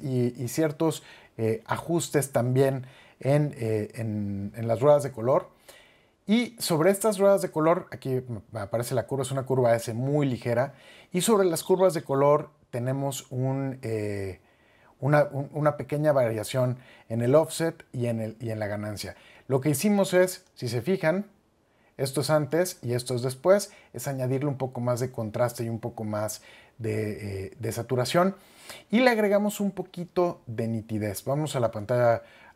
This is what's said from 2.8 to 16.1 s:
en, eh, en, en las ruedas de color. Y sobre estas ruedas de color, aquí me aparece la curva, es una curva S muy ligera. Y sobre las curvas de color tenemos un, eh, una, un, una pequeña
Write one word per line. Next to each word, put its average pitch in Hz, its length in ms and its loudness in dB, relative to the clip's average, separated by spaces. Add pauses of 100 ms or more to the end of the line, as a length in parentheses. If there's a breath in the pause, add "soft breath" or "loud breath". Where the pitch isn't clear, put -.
en, 147 360 2
eh, 110 380 -2
en, 104 640 -6
en 113 100 -6
las 113 140 0
ruedas 147 240 6
de 135 80 -6
color. 127 420 -2 (720 soft breath)
Y 226 320 0
sobre 165 320 2
estas 202 280 2
ruedas 196 240 4
de 180 80 -4
color, 160 400 2
aquí 131 320 -4 (280)
me 113 100 -8
aparece 117 340 -4
la 113 120 -2
curva, 135 180 -4
es 127 60 -8
una 135 140 -4
curva 127 300 4
S 117 180 -2
muy 139 320 0
ligera. 123 480 -2 (400 loud breath)
Y 180 80 -2
sobre 196 260 4
las 165 160 0
curvas 185 300 4
de 160 100 -4
color 143 460 4 (220)
tenemos 131 600 -4
un, 135 520 -4
eh, 104 580 -6 (600 soft breath)
una, 147 240 4
un, 139 280 -8
una 147 240 0
pequeña 147 360 0